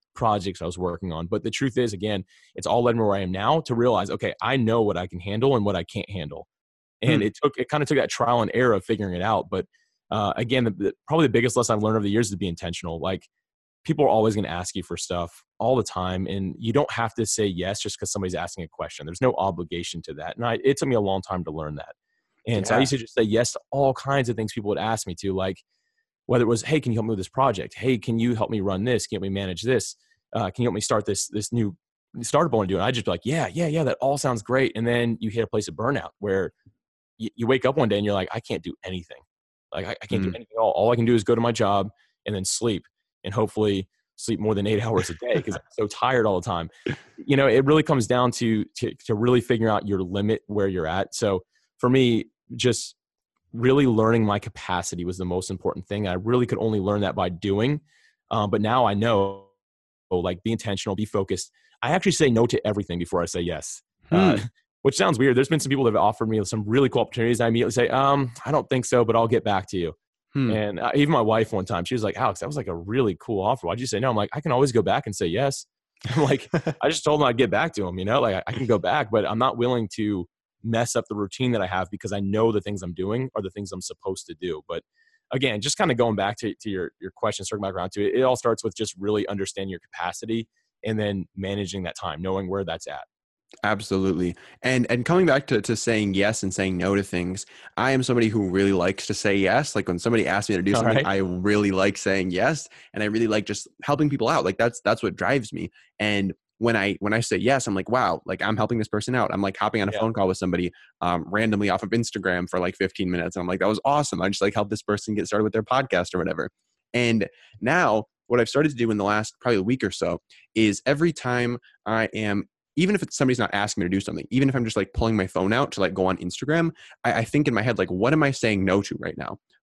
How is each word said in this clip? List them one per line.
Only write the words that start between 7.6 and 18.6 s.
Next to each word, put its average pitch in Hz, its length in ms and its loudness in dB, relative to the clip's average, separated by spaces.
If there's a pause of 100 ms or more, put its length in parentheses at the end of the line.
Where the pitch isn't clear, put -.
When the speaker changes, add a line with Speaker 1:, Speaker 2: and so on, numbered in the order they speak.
Speaker 1:
kinda 147 160 0
took 143 120 2
that - 120 2
trial 120 320 2
and 104 120 0
error 120 200 4
of 95 100 0
figuring 101 300 -2
it 87 80 -2
out. 104 280 0
But, 92 160 -4 (440)
uh, 101 260 0
again, 123 280 0
the, 113 60 0
the, 98 240 -2 (140)
probably 156 180 4
the 123 60 0
biggest 117 240 2
lesson 117 200 4
I've 104 60 0
learned 110 140 2
over 107 80 0
the 101 60 0
years 110 180 4
is 101 40 -8
to 98 60 -4
be 90 100 -2
intentional. 85 520 -8
Like, 92 280 -6 (560)
people 151 200 2
are - 60 8
always 110 260 4
gonna 98 120 0
ask 87 280 -6
you 92 60 -2
for 85 140 -10
stuff - 480 -6 (140)
all 120 180 2
the 113 80 4
time, 92 420 -4
and 98 320 -4
you 117 140 -2
don't 143 200 2
have 117 220 -2
to 110 120 -2
say 107 200 0
yes 92 360 -4
just - 160 -8
'cause - 140 -6
somebody's 92 220 -4
asking 87 300 -8